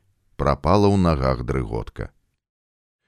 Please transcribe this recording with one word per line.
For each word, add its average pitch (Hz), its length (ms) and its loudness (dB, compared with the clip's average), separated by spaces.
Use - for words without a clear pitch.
прапала 78 500 2
ў 101 140 4
нагах 65 420 0
дрыготка. 57 680 -8